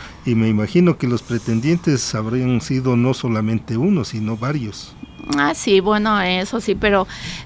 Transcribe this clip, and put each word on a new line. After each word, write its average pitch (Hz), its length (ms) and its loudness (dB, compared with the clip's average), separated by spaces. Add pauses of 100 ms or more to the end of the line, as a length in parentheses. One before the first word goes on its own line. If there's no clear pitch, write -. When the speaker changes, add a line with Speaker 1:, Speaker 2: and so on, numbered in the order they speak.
(240)
Speaker 1:
Y 120 100 0
me 113 140 4
imagino 113 500 4
que 131 100 0
los 120 140 0
pretendientes 123 920 0
habrían 120 480 0
sido 131 340 0
no 123 160 4
solamente 110 640 -2
uno, 156 280 2
sino 110 340 -4
varios. 123 560 -6 (420)
Speaker 2:
Ah, 143 180 0
sí, 196 260 4
bueno, 208 400 2
eso 185 400 -2
sí, 202 160 -2
pero, 202 320 2 (380)